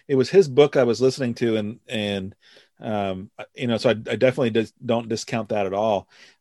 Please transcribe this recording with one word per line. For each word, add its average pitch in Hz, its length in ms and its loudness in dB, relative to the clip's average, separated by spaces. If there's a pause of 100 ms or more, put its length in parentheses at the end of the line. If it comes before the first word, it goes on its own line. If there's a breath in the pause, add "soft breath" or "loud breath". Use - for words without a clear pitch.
it 139 100 0
was 127 120 2
his 185 200 6
book 143 280 4
I 131 80 4
was 117 160 0
listening 127 360 0
to, 117 200 0
and, 107 320 -6
and, 101 460 -6 (460 soft breath)
um, 101 500 -6 (240)
you 135 120 -6
know, 117 120 0
so 120 120 2
I, - 20 4
I 110 240 -4
definitely 123 340 2
dis-, 110 220 0 (120)
don't 117 240 -2
discount 113 400 -6
that 104 180 -2
at 92 60 -4
all. 101 360 0 (320 soft breath)